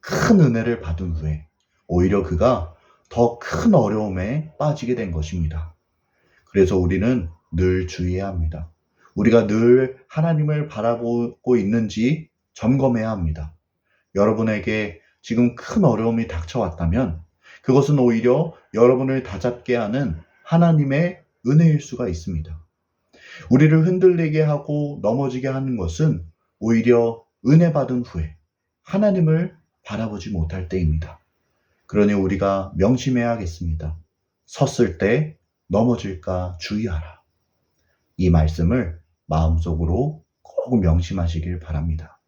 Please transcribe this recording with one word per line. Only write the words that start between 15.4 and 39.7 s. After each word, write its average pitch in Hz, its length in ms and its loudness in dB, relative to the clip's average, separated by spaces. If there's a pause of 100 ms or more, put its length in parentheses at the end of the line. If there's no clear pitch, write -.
큰 - 300 -2
어려움이 113 440 0
닥쳐왔다면 85 960 -4 (400)
그것은 143 360 4
오히려 123 540 2 (220)
여러분을 131 480 4
다잡게 120 540 -4
하는 110 440 -4 (240)
하나님의 165 800 2 (240)
은혜일 151 340 4
수가 120 280 -8
있습니다. 80 520 -8 (920)
우리를 156 360 6
흔들리게 175 560 4
하고 147 600 -2
넘어지게 127 460 -2
하는 135 280 -4
것은 101 480 -2 (340)
오히려 117 680 2 (220)
은혜 160 260 6
받은 131 300 -2
후에 80 340 -8 (460)
하나님을 180 720 0 (300)
바라보지 107 460 -8
못할 87 380 -4
때입니다. 80 520 -2 (680)
그러니 104 280 2
우리가 95 640 -2
명심해야겠습니다. 98 1200 -2 (480)
"섰을 - 520 -2
때 135 380 0 (320)
넘어질까 95 920 -2
주의하라." 90 640 -8 (960)
이 90 140 2
말씀을 82 680 0 (280)
마음속으로 82 960 -2 (180)